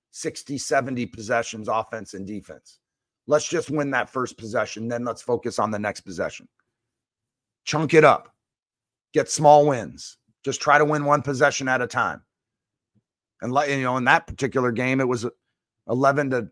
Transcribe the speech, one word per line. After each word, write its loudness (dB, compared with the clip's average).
sixty, -10
seventy -2
possessions, -6
offense -6
and -12
defense. -16
Let's 2
just -4
win -2
that -2
first -6
possession. -6
Then -6
let's -8
focus -4
on 0
the -4
next -6
possession. -10
Chunk -2
it 8
up. 6
Get 0
small 6
wins. -6
Just -6
try 6
to 4
win 0
one 2
possession 0
at 0
a -4
time." -4
And -6
let, 0
you -2
know, 0
in -2
that 4
particular -2
game, 0
it 0
was -2
eleven 2
to -4